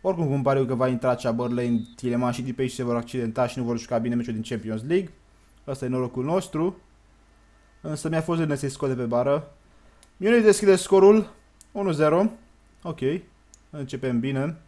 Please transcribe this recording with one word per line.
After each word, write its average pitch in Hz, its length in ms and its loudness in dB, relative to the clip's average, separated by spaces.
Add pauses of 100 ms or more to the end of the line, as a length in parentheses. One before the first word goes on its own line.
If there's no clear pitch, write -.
Oricum, 175 260 -2
cum 139 160 0
pare 139 160 2
eu 135 60 2
că 123 100 -2
va 127 140 0
intra 127 260 0
Chamberlain, 120 720 -2 (100)
Tielemans 120 380 -2
și 123 80 -6
Depay 127 240 -4
și 127 80 -6
se 131 100 -6
vor 120 120 -2
accidenta 117 500 -2
și 123 120 -6
nu 123 60 -4
vor 117 140 -2
juca 117 200 -4
bine 120 160 -2
meciul 117 180 -2
din 110 100 -6
Champions 110 400 -8
League. 170 280 -2 (560)
Ăsta 139 180 -8
e 123 40 -6
norocul 127 360 -4
nostru. 175 560 -2 (1000)
Însă 156 280 -8
mi-a 160 120 0
fost 165 180 -2
rușine 151 180 0
să-i 139 120 -4
scot 135 200 -4
de 131 60 0
pe 123 100 -4
bară. 131 500 0 (600)
Munir 226 260 4
deschide 202 340 6
scorul. 196 540 6 (420)
Unu 202 180 -4
zero. 156 400 2 (520)
Ok. - 180 -10 (720)
Începem 131 500 -4
bine. 139 360 -4 (100)